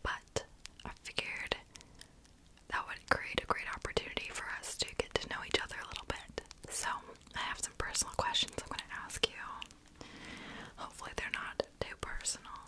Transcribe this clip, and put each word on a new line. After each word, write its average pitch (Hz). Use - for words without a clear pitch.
but -
I -
figured -
that -
would -
create -
a -
great -
opportunity -
for -
us -
to -
get -
to -
know -
each -
other -
a -
little -
bit. -
So, -
I -
have -
some -
personal -
questions -
I'm -
gonna -
ask -
you. -
Hopefully -
they're -
not -
too -
personal. -